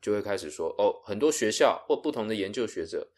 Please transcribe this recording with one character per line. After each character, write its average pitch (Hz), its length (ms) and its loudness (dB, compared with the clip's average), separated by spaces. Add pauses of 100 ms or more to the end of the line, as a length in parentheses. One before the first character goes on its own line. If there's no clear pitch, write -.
就 104 100 -2
会 104 100 0
开 101 160 -4
始 82 120 -6
说， 80 280 -4
哦， 101 160 4 (120)
很 101 120 -6
多 151 140 4
学 110 200 2
校 120 360 4
或 147 80 4
不 147 160 -4
同 110 160 -4
的 110 80 -2
研 98 160 -2
究 113 160 -4
学 82 180 -6
者 - 320 -8